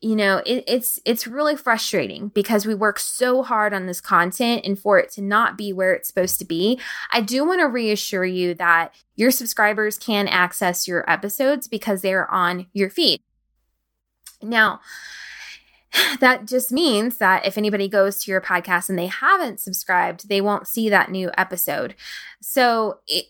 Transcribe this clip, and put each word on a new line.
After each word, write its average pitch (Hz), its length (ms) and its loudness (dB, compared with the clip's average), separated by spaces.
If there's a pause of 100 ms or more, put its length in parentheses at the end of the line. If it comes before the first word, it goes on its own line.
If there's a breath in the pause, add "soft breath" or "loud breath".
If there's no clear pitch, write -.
you 220 140 0
know, 196 320 2
it, 240 220 0
it's, 240 360 -2
it's 226 220 -2
really 294 300 -2
frustrating 202 720 -2
because 208 380 0
we 220 80 -2
work 208 260 0
so 254 420 0
hard 214 300 0
on 185 140 -4
this 180 140 -6
content 196 640 0
and 196 140 -2
for 202 200 4
it - 140 2
to 202 100 -12
not 208 360 0
be 202 140 -6
where 185 220 2
it's - 120 -4
supposed - 320 -2
to - 60 -12
be. 196 340 0 (320 loud breath)
I 233 120 2
do 247 220 0
want 359 160 2
to 320 60 6
reassure 214 600 -2
you 180 280 0
that 170 400 2 (220 soft breath)
your 240 160 4
subscribers 214 640 0
can 208 300 0
access 180 580 0
your 175 240 -2
episodes 262 560 0
because 202 360 -2
they're 190 280 0
on 180 420 0
your 196 180 0
feed. 277 320 0 (1160)
Now, 220 400 2 (1120 loud breath)
<sighs> 285 280 0
that 254 260 4
just 254 260 -2
means 247 460 2
that 190 280 4
if 190 100 -2
anybody 208 320 0
goes 196 300 2
to - 120 -6
your 190 100 0
podcast 180 480 0
and 190 100 -2
they 175 80 -2
haven't 294 540 0
subscribed, 180 680 -2
they 196 120 2
won't 202 260 0
see 220 220 -2
that 196 220 4
new 185 260 -4
episode. 175 580 -2 (460 loud breath)
So 233 640 0
it, - 240 -4